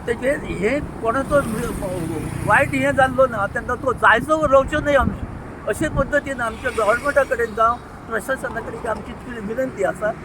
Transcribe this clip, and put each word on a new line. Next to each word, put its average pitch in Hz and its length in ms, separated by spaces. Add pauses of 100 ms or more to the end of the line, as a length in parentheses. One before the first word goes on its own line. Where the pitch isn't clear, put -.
तेजे 247 360
हे 196 360 (240)
कोणाचो 269 380 (1040)
वायट 262 280
हें 269 220
जाल्लो 262 300
ना, 208 280
तेन्ना 240 280
तो 262 100
जायजो 247 560
रावचो 269 320
न्हय 285 160
आमी, 233 240 (480)
अशे 302 280
पद्दतीन 277 440
आमच्या 226 380
गव्हर्नमेंटा 240 440 (120)
कडेन 226 200
जावं 226 400 (140)
प्रशासना 226 520
कडेन - 280
आमची 214 240
इतली 226 340
विनंती 240 380
आसा 208 260 (140)